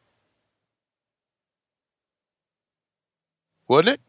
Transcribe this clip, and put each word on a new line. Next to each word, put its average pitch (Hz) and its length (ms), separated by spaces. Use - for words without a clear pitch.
Wouldn't 165 280
it? - 140